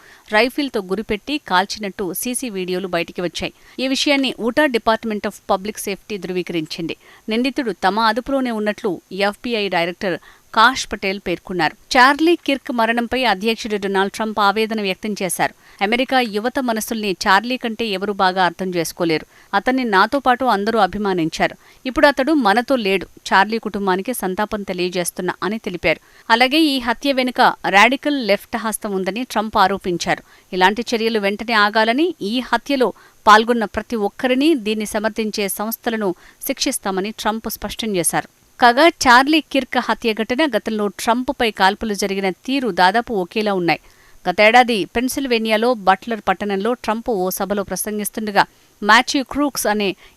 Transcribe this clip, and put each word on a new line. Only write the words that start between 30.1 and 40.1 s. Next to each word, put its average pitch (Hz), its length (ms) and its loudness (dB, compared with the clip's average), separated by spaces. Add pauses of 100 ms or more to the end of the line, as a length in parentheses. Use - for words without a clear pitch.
ఇలాంటి 202 320 2 (100)
చర్యలు 226 240 0
వెంటనే 208 340 -2
ఆగాలని, 226 680 2
ఈ 226 180 -2
హత్యలో 240 520 0 (340)
పాల్గొన్న 220 380 6
ప్రతి 214 320 -6
ఒక్కరిని, 254 580 2
దీన్ని 214 320 -2
సమర్థించే 214 640 -2
సంస్థలను 220 640 -4 (320)
శిక్షిస్తామని 208 640 -4
ట్రంప్ 220 400 -6
స్పష్టం 208 460 -6
చేశారు. 165 320 -2 (320)
కాగా 254 280 6
చార్లీ 277 520 4
కిర్క్ 254 380 -2
హత్య 226 340 -2